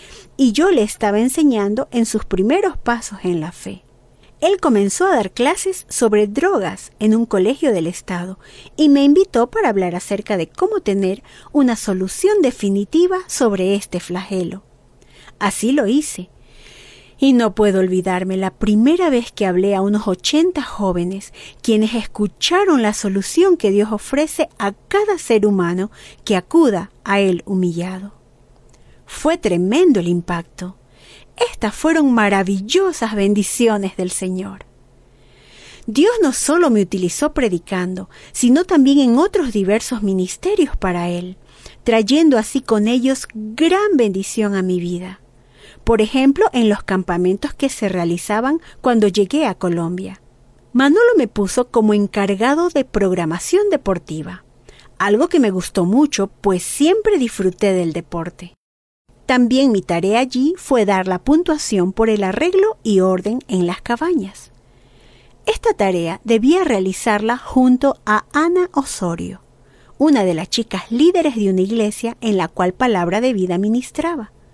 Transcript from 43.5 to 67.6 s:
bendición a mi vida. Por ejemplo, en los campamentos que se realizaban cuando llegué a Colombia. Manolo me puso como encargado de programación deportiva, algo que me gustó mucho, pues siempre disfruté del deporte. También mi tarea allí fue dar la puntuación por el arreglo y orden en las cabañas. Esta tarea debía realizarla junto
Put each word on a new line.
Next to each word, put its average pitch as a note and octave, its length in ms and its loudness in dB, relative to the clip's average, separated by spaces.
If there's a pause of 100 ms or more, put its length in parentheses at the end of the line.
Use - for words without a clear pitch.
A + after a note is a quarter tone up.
bendición G#3 600 0
a F#3+ 60 0
mi F3+ 200 -2
vida. F3+ 400 -10 (640)
Por A3+ 180 2
ejemplo, C4+ 500 0
en A#3+ 160 2
los G#3 140 0
campamentos F#3 720 -2
que C4+ 160 -2
se G#3 200 -4
realizaban G#3 720 -2 (220)
cuando A3+ 260 2
llegué G#3 380 0
a G3+ 80 -2
Colombia. F3+ 680 -6 (520)
Manolo D#4 420 4
me C4+ 120 4
puso G#3+ 400 -4
como G#3+ 260 2
encargado G#3 760 0
de C#4 160 0
programación G3+ 840 -2
deportiva, F3+ 760 -4 (520)
algo G#3 300 2
que E4 120 2
me A3+ 120 2
gustó F#3 340 -2
mucho, G#3 420 2
pues F#3+ 360 -2
siempre G4+ 560 2
disfruté G3 540 -2
del F3 200 -2
deporte. E3+ 640 -10 (720)
También B3+ 440 4
mi G3 100 2
tarea F#3 380 0
allí C4 380 0
fue A#3 280 0
dar F#3+ 220 0
la F3+ 120 -2
puntuación C#4 760 0
por A3+ 160 0
el G#3+ 140 0
arreglo F4+ 580 0
y G3 200 2
orden F#3 460 0
en F3+ 200 0
las F3 140 -8
cabañas. A#3+ 680 -4 (920)
Esta A4 280 0
tarea F3+ 500 -2
debía A#3+ 400 2
realizarla G#3+ 760 0
junto B3+ 600 2 (100)